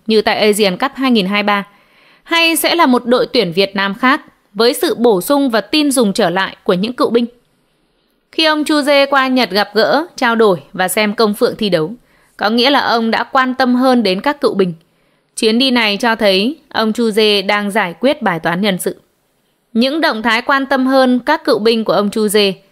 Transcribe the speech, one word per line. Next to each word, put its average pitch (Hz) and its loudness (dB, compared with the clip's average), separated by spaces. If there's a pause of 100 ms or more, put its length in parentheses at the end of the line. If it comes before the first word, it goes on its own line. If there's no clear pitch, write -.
như 214 2
tại 214 0
Asian 202 0
Cup 277 -4
hai 262 -2
nghìn 214 2
hai 208 -2
mươi 208 -6
ba, 202 -2 (560)
hay 330 0
sẽ 311 -2
là 339 2
một 247 2
đội 233 0
tuyển 196 -2
Việt 196 -2
Nam 196 -2
khác 269 0 (340)
với 233 2
sự 294 -2
bổ 220 2
sung 277 0
và 220 0
tin 294 0
dùng 240 2
trở 190 0
lại 180 -4
của 202 2
những 202 -2
cựu 254 -2
binh? 233 0 (1080)
Khi 320 -2
ông 302 0
Chu 294 0
Dê 277 2
qua 269 0
Nhật 247 0
gặp 196 -2
gỡ, 220 0 (100)
trao 233 0
đổi 202 2 (100)
và 185 -2
xem 208 -2
Công 208 0
Phượng 220 -2
thi 214 -2
đấu, 175 -2 (420)
có 208 -2
nghĩa 240 2
là 277 2
ông 226 0
đã 220 -2
quan 254 -2
tâm 254 0
hơn 247 2
đến 190 0
các 294 -4
cựu 254 0
binh. 175 0 (600)
Chuyến 220 0
đi 262 0
này 220 0
cho 226 -2
thấy 214 0 (100)
ông 220 -2
Chu 226 -2
Dê 208 2
đang 208 -2
giải 185 -2
quyết 277 0
bài 180 -2
toán 170 -2
nhân 196 0
sự. - -8 (720)
Những 262 0
động 254 -2
thái 226 0
quan 269 0
tâm 262 0
hơn 262 4
các 302 -2
cựu 165 2
binh 226 0
của 202 0
ông 202 0
Chu 214 0
Dê 196 2 (180)